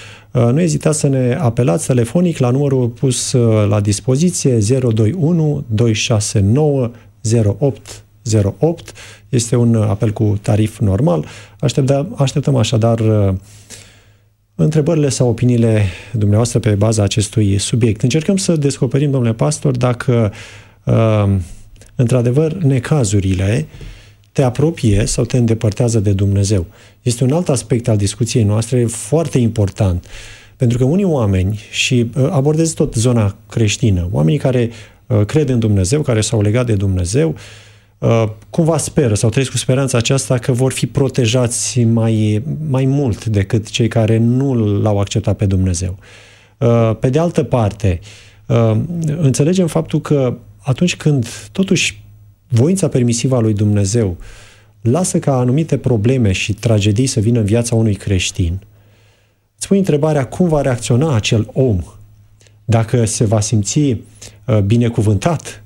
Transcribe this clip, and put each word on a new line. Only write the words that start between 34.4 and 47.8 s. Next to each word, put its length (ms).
uh, 180
cred 240
în 100
Dumnezeu, 440
care 180
s-au 200
legat 260
de 80
Dumnezeu, 600
uh, 260
cumva 280
speră 360
sau 160
trăiesc 200
cu 80
speranța 400
aceasta 400
că 140
vor 200
fi 140
protejați 960
mai, 600
mai 160
mult 400
decât 460
cei 180
care 300
nu 360
l-au 440
acceptat 380
pe 100
Dumnezeu. 520
Uh, 420
pe 80
de 100
altă 240
parte, 580